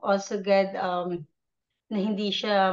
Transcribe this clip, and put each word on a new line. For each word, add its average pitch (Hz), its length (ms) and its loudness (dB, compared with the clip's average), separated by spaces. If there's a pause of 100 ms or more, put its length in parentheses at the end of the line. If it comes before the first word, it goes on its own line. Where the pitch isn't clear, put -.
also, 196 340 0
God, 196 380 2
um, 180 480 -2 (640)
na 214 80 -4
hindi 202 320 0
siya 196 440 2